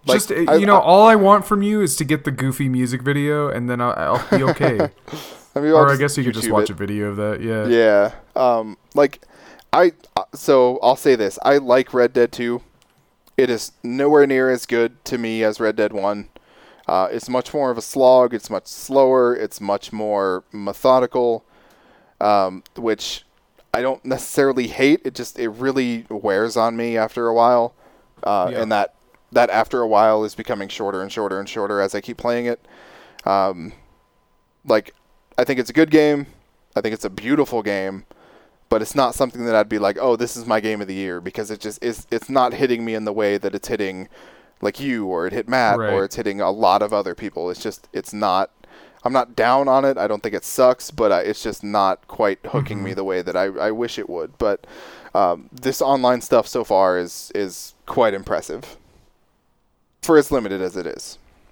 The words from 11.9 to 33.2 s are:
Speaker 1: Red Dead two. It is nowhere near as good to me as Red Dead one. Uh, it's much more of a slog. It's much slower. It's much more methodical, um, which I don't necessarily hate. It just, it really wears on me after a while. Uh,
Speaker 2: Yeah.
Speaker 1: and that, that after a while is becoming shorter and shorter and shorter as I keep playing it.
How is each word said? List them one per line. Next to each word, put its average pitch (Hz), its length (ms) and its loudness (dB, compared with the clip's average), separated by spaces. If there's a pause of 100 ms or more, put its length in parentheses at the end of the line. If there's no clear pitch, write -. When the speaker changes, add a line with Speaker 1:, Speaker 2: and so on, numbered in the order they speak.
Speaker 1:
Red 123 200 2
Dead 120 180 2
two. 120 300 -6 (760)
It 127 120 4
is 113 220 -4 (120)
nowhere 139 440 4
near 131 220 2
as 123 160 -2
good 117 400 -2
to 127 120 -6
me 113 260 -2
as 107 160 0
Red 110 160 0
Dead 107 180 0
one. 101 360 -4 (580)
Uh, 92 240 0
it's 117 180 -8
much 123 240 -4
more 139 180 -2
of 117 60 -4
a 113 40 -10
slog. 127 520 4
It's - 160 -8
much 101 180 -6
slower. 131 680 2
It's - 260 -8
much 101 320 -6
more 101 580 -2
methodical, 120 960 0 (720)
um, 98 440 0 (120)
which - 500 -6 (480)
I 117 80 -2
don't 131 220 -4
necessarily 131 640 -4
hate. 139 380 2
It 127 100 -8
just, - 240 -12
it 117 100 -4
really 123 600 -4
wears 107 480 -2
on 113 180 2
me 117 220 -4
after 113 300 -2
a 113 60 0
while. 120 420 2 (480)
Uh, 95 280 0
Speaker 2:
Yeah. 113 120 -4
Speaker 1:
and 110 80 -4
that, 101 240 -2 (360)
that 147 180 4
after 113 320 0
a 117 60 0
while 110 360 4
is 107 120 -8
becoming 104 320 -8
shorter 98 340 -6
and 95 100 -10
shorter 98 280 -4
and 98 80 -10
shorter 101 320 -4
as 98 160 -2
I 101 60 -6
keep - 160 -12
playing 120 300 -2
it. - 180 -6 (600)